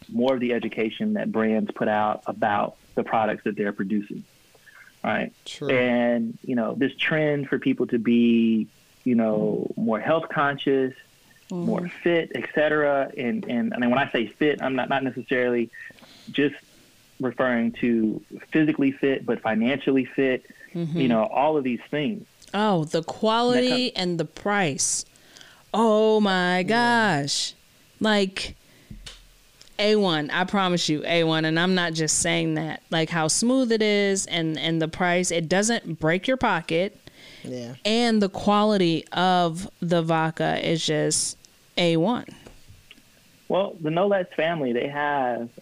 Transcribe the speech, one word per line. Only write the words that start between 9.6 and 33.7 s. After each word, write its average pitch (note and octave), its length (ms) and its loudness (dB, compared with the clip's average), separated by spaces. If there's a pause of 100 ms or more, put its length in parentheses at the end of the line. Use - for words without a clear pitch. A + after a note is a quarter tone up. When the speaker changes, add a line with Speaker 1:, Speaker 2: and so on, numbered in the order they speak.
Speaker 1:
more A2 240 0
health D#3 280 0
conscious, C#3 640 0 (560)
Speaker 3:
Mm. F3 140 -6
Speaker 1:
more F3 240 -2 (140)
fit, E3+ 320 0
et A#2 220 -8
cetera. D3 600 2
And, A#2 320 -4
and, A#2 240 -2
and A#2+ 180 0
when B2 100 2
I C3+ 100 -2
say A#2 160 -2
fit, D3 340 0
I'm C3 140 -2
not, B2+ 140 -2
not C3+ 160 -2
necessarily B2 680 -2 (640)
just C#3+ 240 0 (640)
referring A#2+ 500 0 (120)
to A2+ 380 2 (320)
physically D3+ 380 2
fit, C3+ 340 -2
but A#2+ 160 -2
financially B2+ 640 0
fit, C3 400 -2 (300)
Speaker 3:
Mm-hmm. E3+ 260 -4
Speaker 1:
you C3 80 2
know, A2+ 160 2
all D3 320 0
of C#3+ 80 2
these A#2+ 160 -2 (100)
things. C#3+ 360 -4 (260)
Speaker 3:
Oh, G3 320 2
the D#3+ 180 -2
quality A#3+ 680 2 (220)
Speaker 1:
That - 40 -10
com- F#3 80 -4
Speaker 3:
and F3 180 -2
the D#3 40 -2
price. F#3 800 -2 (680)
Oh G#3+ 480 4
my F3+ 380 2
Speaker 2:
Yeah. F#3 40 0 (600)
Speaker 3:
gosh. - 320 -4 (460)
Like, G3+ 560 0 (1200)
A G#3 180 4
one, E3 340 2
I F3 140 0
promise F#3 440 0
you, D3+ 180 0
A E3+ 180 2
one, D#3+ 200 2
and D#3+ 160 2
I'm F#3 140 2
not F3 180 0
just D#3+ 260 -2
saying E3 360 0
that. D#3 360 -6
Like, D#3+ 200 0
how D#3+ 180 0
smooth B3 440 2